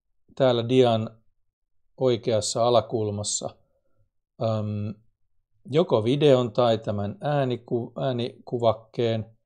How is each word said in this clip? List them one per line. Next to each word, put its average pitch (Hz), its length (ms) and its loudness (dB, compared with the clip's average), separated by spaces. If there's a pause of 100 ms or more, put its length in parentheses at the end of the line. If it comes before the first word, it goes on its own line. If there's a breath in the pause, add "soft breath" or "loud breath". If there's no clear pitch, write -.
(340)
täällä 120 340 0
dian 120 420 4 (880)
oikeassa 120 720 0
alakulmassa, 107 880 -2 (880)
äm, 107 520 -4 (760)
joko 139 340 2
videon 127 480 4
tai 117 260 2
tämän 104 420 -6
ääniku-, 127 800 -4
äänikuvakkeen. 117 1500 -4